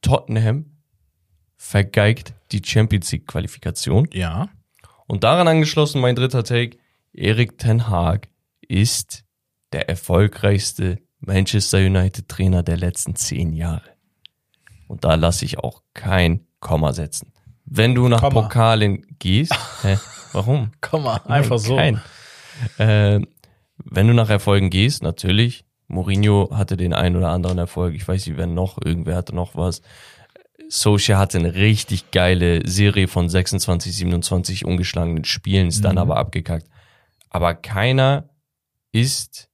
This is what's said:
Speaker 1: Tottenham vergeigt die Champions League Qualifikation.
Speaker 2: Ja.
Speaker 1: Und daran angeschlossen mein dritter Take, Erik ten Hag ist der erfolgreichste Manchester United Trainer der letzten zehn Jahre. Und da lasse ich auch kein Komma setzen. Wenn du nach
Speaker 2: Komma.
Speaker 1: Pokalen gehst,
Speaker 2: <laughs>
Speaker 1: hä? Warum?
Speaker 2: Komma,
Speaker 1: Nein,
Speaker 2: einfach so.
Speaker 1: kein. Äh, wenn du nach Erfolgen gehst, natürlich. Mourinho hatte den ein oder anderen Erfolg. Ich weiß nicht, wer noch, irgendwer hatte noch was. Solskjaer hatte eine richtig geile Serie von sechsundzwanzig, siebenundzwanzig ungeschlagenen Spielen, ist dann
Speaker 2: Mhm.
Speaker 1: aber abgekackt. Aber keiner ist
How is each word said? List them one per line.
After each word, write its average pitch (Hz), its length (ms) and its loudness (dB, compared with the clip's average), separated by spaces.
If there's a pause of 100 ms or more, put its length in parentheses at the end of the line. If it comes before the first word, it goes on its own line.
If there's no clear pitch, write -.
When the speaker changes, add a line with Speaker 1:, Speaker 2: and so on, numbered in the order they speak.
Speaker 1:
Tottenham 113 640 0 (880)
vergeigt - 760 0 (180)
die 98 120 -4
Champions 104 480 0
League 82 160 -8
Qualifikation. - 840 -2
Speaker 2:
Ja. 92 360 -4 (580)
Speaker 1:
Und 95 160 -4
daran 170 240 4
angeschlossen 151 540 2
mein 123 140 2
dritter 123 280 0
Take, 120 340 -2 (360)
Erik 110 440 0
ten 117 320 2
Hag 87 380 0 (340)
ist - 600 -2 (500)
der - 160 -6
erfolgreichste 95 1080 0 (200)
Manchester 95 600 0
United 95 500 0
Trainer 90 340 0
der 85 140 -2
letzten - 380 -4
zehn - 380 -4
Jahre. 80 360 -6 (1000)
Und - 160 -12
da 80 120 4
lasse 82 300 0
ich - 140 -6
auch - 220 -10 (120)
kein 90 520 0 (140)
Komma 78 340 -2
setzen. - 400 -10 (320)
Wenn 120 300 2
du 123 120 2
nach 117 140 4
Speaker 2:
Komma. 127 220 2
Speaker 1:
Pokalen 107 640 2 (140)
gehst, 110 340 0 (160)
Speaker 2:
<laughs> - 120 -16
Speaker 1:
hä? 98 160 2 (340)
Warum? 120 480 -2
Speaker 2:
Komma, 131 460 -4
Speaker 1:
Nein, 147 140 -4
Speaker 2:
einfach 120 200 2
so. 113 160 -2
Speaker 1:
kein. 143 260 0 (760)
Äh, 104 420 4 (640)
wenn 104 240 2
du 117 60 6
nach 113 160 4
Erfolgen 98 400 2
gehst, 101 340 0
natürlich. 104 640 0 (240)
Mourinho 98 640 2
hatte 98 220 -2
den 90 180 -2
ein 87 220 0
oder 90 140 0
anderen 90 280 -2
Erfolg. 87 380 -4
Ich - 120 -10
weiß 92 200 -4
nicht, 76 100 -8
wer 87 100 -4
noch, 90 360 -4
irgendwer 82 320 -4
hatte 90 180 -6
noch 87 220 -6
was. 87 260 -4 (880)
Solskjaer 104 480 2
hatte 98 200 0
eine 85 180 0
richtig 104 560 0
geile 87 560 2
Serie 98 400 2
von 87 220 0
sechsundzwanzig, 90 640 -2
siebenundzwanzig 90 720 -4
ungeschlagenen 85 580 -2
Spielen, 95 460 0
ist 101 160 0
dann 95 80 2
Speaker 2:
Mhm. 92 60 2
Speaker 1:
aber 87 180 0
abgekackt. 82 500 -4 (640)
Aber 85 260 0
keiner 131 720 0 (640)
ist - 640 -4